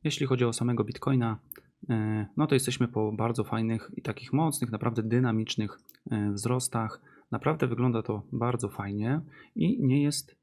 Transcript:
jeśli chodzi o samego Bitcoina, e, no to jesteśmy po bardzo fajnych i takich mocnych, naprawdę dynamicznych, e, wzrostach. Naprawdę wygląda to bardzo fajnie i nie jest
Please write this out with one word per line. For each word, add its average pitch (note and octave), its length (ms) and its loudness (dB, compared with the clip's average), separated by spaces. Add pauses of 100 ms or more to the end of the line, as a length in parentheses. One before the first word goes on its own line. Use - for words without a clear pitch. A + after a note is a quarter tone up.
jeśli D3+ 220 -2
chodzi B2+ 200 2
o A2+ 80 0
samego A#2+ 300 0
Bitcoina, A#2 560 0 (500)
e, G#2+ 380 0 (100)
no D3+ 100 2
to C#3+ 80 4
jesteśmy B2 320 2
po A2 240 0
bardzo A2+ 320 0
fajnych A2+ 540 -2
i - 40 -8
takich - 320 -6
mocnych, C#3+ 380 2
naprawdę A2+ 320 -2
dynamicznych, A2 760 0 (320)
e, G#2 200 0
wzrostach. A2+ 720 -2 (300)
Naprawdę C#3+ 360 0
wygląda A#2 340 2
to G#2+ 200 -4 (100)
bardzo A#2+ 380 0
fajnie G#2 520 -2 (340)
i A3 240 2
nie C#3 240 4
jest - 400 -2